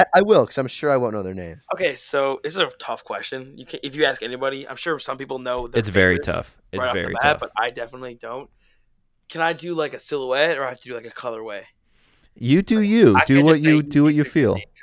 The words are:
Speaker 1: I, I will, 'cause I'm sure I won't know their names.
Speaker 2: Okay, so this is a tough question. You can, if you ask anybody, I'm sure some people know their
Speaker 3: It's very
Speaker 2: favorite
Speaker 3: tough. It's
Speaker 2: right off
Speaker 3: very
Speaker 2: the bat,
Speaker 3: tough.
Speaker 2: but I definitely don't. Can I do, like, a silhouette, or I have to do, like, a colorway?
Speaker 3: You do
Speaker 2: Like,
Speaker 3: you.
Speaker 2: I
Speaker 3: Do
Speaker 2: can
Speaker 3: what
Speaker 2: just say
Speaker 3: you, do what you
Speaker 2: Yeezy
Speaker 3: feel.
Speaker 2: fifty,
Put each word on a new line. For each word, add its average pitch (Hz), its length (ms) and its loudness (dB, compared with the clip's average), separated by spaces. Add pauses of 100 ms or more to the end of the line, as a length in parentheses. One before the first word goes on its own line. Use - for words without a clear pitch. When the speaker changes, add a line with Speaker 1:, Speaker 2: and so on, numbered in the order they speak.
(140)
Speaker 1:
I, 180 60 8
I - 20 6
will, 196 240 6
'cause - 140 -10
I'm 131 80 -2
sure 147 240 -2
I 135 60 4
won't 120 180 -2
know 101 80 -6
their 95 100 -8
names. 87 400 -12
Speaker 2:
Okay, 175 220 -2
so 139 480 -2
this 151 100 -6
is 190 60 -4
a 151 100 0 (100)
tough - 240 -10
question. 131 540 -10
You 131 80 -20
can, - 160 -12
if 139 140 -10
you 151 100 0
ask 135 160 -2
anybody, 135 460 -8
I'm 131 80 -14
sure 156 240 -6
some 135 180 -8
people 135 220 -8
know 123 280 -6
their 120 120 -4
Speaker 3:
It's 104 100 -2
very 92 280 4
Speaker 2:
favorite - 80 -8
Speaker 3:
tough. 82 320 -8 (140)
It's 95 80 -8
Speaker 2:
right 127 100 -2
off 117 40 -2
Speaker 3:
very 87 140 -4
Speaker 2:
the 101 140 -6
bat, - 20 -
Speaker 3:
tough. 147 160 2
Speaker 2:
but - 180 -12
I 120 140 -2
definitely 123 420 -14
don't. 120 360 -14 (800)
Can 165 120 -6
I 165 120 0
do, 165 200 -10
like, 151 220 -4
a 117 40 -14
silhouette, 139 580 -2
or 139 80 -4
I 127 40 -6
have 123 120 -12
to 123 80 -18
do, 123 40 -10
like, 117 140 -12
a - 20 -20
colorway? 110 540 -10 (720)
Speaker 3:
You 139 260 2
do 214 200 2
Speaker 2:
Like, 208 80 2
Speaker 3:
you. 208 260 8
Speaker 2:
I 135 100 6
Speaker 3:
Do 135 120 4
Speaker 2:
can 143 80 6
Speaker 3:
what 160 80 8
Speaker 2:
just 151 100 2
say 156 80 4
Speaker 3:
you, 151 100 4
do 143 220 2
what 151 100 4
you 147 120 2
Speaker 2:
Yeezy - 20 -6
Speaker 3:
feel. 120 280 2
Speaker 2:
fifty, 98 140 -8 (140)